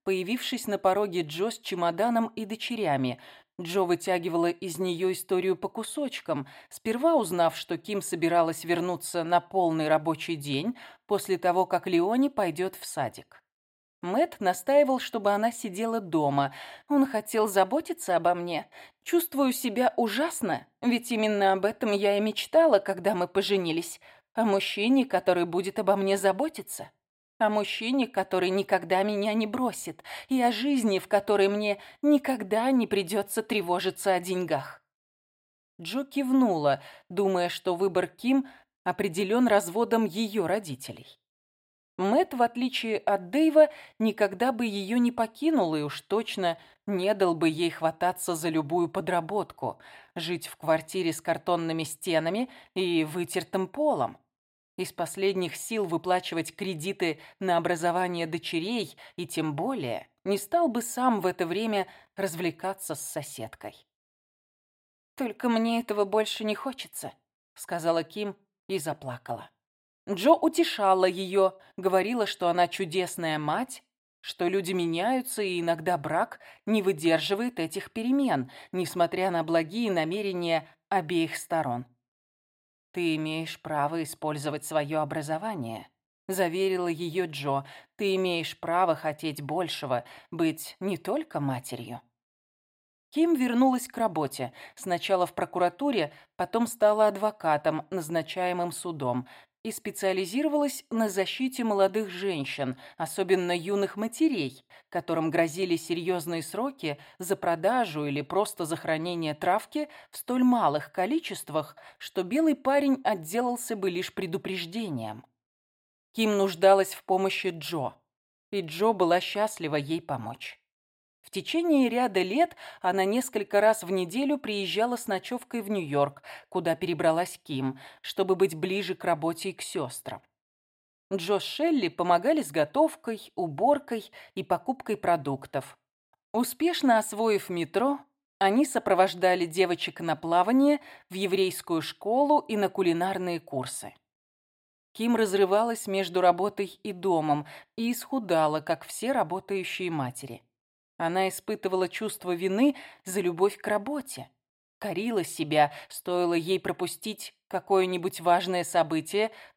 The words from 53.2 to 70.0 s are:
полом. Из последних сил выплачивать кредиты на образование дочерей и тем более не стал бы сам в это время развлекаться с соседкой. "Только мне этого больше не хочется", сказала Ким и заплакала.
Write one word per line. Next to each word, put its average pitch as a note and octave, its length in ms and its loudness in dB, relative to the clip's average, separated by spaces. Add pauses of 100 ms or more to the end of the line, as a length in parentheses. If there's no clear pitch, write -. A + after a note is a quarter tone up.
полом. F#3+ 520 -2 (580)
Из F#3 160 -6
последних F#3 640 -2
сил G#3+ 300 -4
выплачивать E3 680 -2
кредиты F3 640 -4 (220)
на F3+ 160 2
образование E3+ 720 0
дочерей E3+ 680 -4 (220)
и F3 100 -6
тем D#3 300 -2
более E3 500 -4 (180)
не G3 120 0
стал E4+ 320 2
бы A#3 140 -2
сам A#3 400 0
в F3+ 40 2
это F3+ 200 0
время G3+ 400 0 (280)
развлекаться F3 800 -4
с C#3+ 60 -10
соседкой. - 760 -10 (1400)
"Только B3 320 -4
мне A#3 320 0
этого G#3 240 0
больше G#3+ 400 -2
не G#3+ 100 -2
хочется", - 600 -12 (400)
сказала E3 500 -2
Ким G3+ 320 -6 (320)
и F#3+ 100 -2
заплакала. B2+ 720 -8 (600)